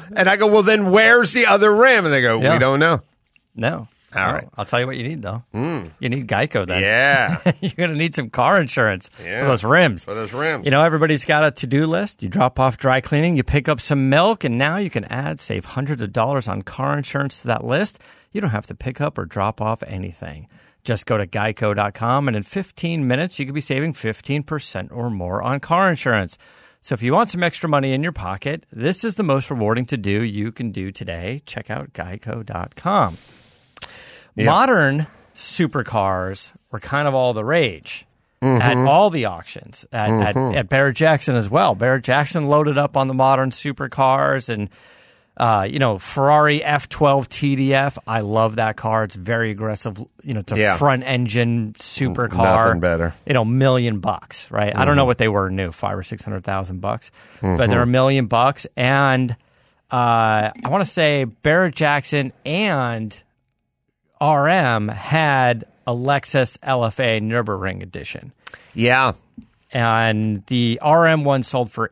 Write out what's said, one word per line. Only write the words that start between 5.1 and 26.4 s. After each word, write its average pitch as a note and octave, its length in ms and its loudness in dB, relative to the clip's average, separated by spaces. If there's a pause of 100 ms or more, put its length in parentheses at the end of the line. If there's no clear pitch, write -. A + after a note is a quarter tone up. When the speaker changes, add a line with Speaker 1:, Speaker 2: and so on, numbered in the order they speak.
Speaker 2:
though. G#2 220 -8 (120)
Speaker 1:
Mm. A#2 440 -6
Speaker 2:
You B2+ 100 -6
need B2+ 200 -4
Geico, A2 380 -2
then. F#2 140 -2
Speaker 1:
Yeah. A2+ 640 2
Speaker 2:
<laughs> - 160 0
You're F#3+ 160 -4
gonna E3 220 -2
need E3 160 -2
some A#2+ 160 -6
car D#3 280 2
insurance A2+ 520 -2 (120)
Speaker 1:
Yeah. G2+ 200 -6
Speaker 2:
for C#3 60 0
those A2+ 140 2
rims. B2+ 440 2
Speaker 1:
For G2+ 80 -8
those G#2+ 180 -8
rims. C#3+ 320 -4
Speaker 2:
You C#3+ 60 -2
know, C#3 120 4
everybody's D#3 440 2
got D3+ 180 4
a D3+ 60 4
to-do C#3 340 -2
list. F3 380 -4
You F#2 80 -6
drop B2 280 0
off C3 200 2
dry C3 240 2
cleaning, D#3+ 340 0
you B2+ 60 2
pick C#3+ 260 0
up D3 140 -2
some C3+ 260 0
milk, F#3 360 2
and A#2+ 120 -2
now D3+ 220 0
you G3 100 -4
can - 240 -6
add, C#3+ 280 -6
save - 260 -8
hundreds C3+ 340 -6
of G#2 100 -6
dollars B2 380 -2
on G2+ 140 -6
car C#3 340 -4
insurance C#3 460 -6
to A#2+ 60 -6
that A#2 180 -4
list. D#3+ 320 -2 (340)
You G3 80 -6
don't G3 100 -2
have G#2+ 180 -4
to - 60 -14
pick - 280 -10
up D3 160 -4
or F2+ 80 -6
drop G#2 340 -4
off A2 260 -4
anything. E2+ 640 -12 (340)
Just A2+ 220 -4
go A2+ 140 0
to G2 80 -2
geico G#2 500 -2
dot G#2 160 -2
com, C3 340 -2
and A#2 80 0
in G#2 80 -4
fifteen E3 640 -6
minutes, C#3+ 320 -2
you C#3+ 60 -6
could C3+ 100 -8
be D3+ 60 -6
saving C#3+ 320 -4
fifteen C3+ 500 -6
percent - 480 -8
or A#2+ 200 -6
more F#2 320 -4
on C3 180 -4
car F3+ 300 0
insurance. A2+ 480 0 (420)